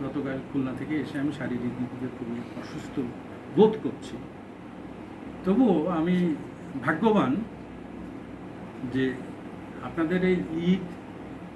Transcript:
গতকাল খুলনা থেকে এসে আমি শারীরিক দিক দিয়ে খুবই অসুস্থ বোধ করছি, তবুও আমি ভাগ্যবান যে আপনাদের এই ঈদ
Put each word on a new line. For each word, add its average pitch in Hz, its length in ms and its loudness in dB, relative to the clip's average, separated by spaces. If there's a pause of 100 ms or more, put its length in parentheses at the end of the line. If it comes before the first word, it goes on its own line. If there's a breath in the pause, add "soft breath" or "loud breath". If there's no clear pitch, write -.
গতকাল 131 340 -2 (140)
খুলনা 131 260 0
থেকে 147 220 -2
এসে 135 200 -4
আমি 147 120 2
শারীরিক 123 460 -2
দিক 123 220 -4
দিয়ে 127 180 -4
খুবই 120 220 -4 (200)
অসুস্থ - 400 -6 (560)
বোধ 214 260 10
করছি, - 340 -4 (1300)
তবুও 190 420 6
আমি 175 480 4 (480)
ভাগ্যবান 156 540 4 (1600)
যে 131 220 2 (680)
আপনাদের 165 420 2
এই 185 120 6 (200)
ঈদ 180 220 6 (760)